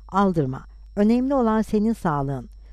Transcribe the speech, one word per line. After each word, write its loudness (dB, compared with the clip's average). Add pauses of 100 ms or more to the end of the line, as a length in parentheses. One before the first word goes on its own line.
"Aldırma, 0 (300)
önemli 2
olan 2
senin 0
sağlığın. -4 (240)